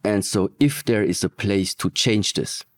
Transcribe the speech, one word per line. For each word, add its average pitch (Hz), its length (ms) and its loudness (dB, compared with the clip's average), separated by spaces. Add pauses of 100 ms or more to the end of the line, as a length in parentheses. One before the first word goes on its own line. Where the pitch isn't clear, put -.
And 101 220 0
so 98 340 0
if 143 240 2
there 104 200 2
is 87 200 0
a 90 60 -2
place 98 460 -2
to - 160 -2
change 107 420 0
this - 300 -6 (140)